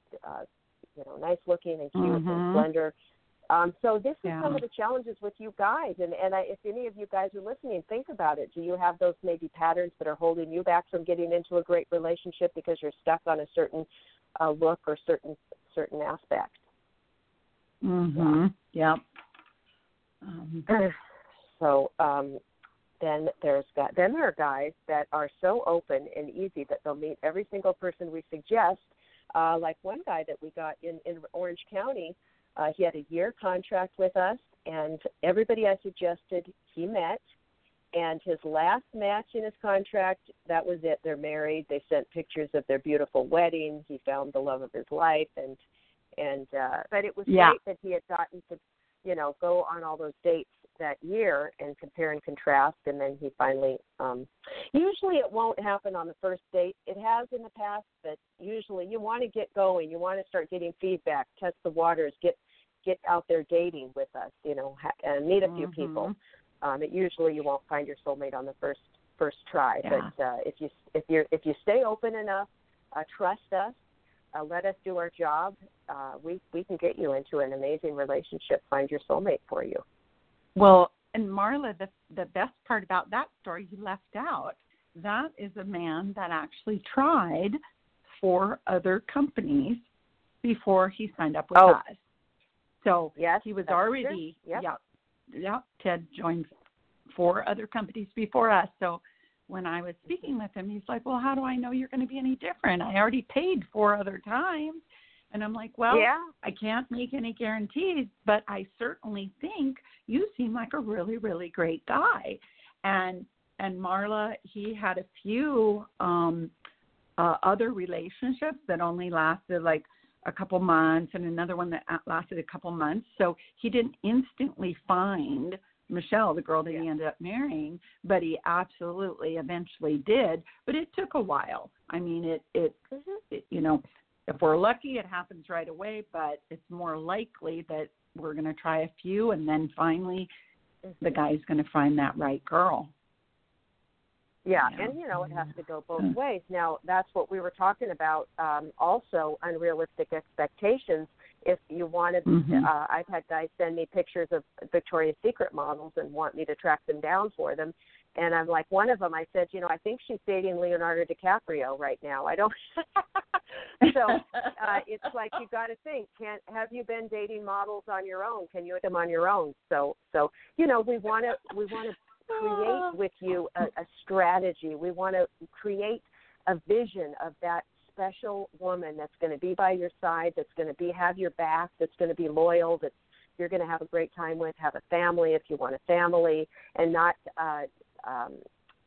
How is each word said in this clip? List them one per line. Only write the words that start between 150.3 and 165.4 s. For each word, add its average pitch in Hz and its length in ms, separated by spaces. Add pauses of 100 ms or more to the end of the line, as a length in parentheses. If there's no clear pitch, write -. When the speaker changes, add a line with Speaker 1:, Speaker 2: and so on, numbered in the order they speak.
Speaker 1:
If 180 160 (100)
you 170 180
wanted, 175 380
Speaker 2:
Mm-hmm. 165 400
Speaker 1:
uh, 151 240
I've 165 180
had 165 220
guys 160 300
send 170 180
me 165 100
pictures 175 460
of 156 100 (300)
Victoria's 160 500
Secret - 300
models 151 440
and 151 140
want 147 240
me 156 120
to 151 80
track 151 320
them 151 140
down 190 300
for 147 240
them. 156 200 (420)
And 170 180
I'm 165 120
like, 165 240
one 202 180
of 240 100
them, 170 160
I 160 180
said, 180 200
"You 190 80
know, 175 80
I 165 80
think 220 240
she's 220 260
dating 185 320
Leonardo 170 460
DiCaprio 156 760
right 139 240
now. 143 240
I 160 80
don't." 208 180 (240)
<laughs> 330 80 (1080)
So, 269 60 (100)
uh, 233 100 (140)
Speaker 2:
<laughs> 214 520
Speaker 1:
it's 214 180 (100)
like, 220 260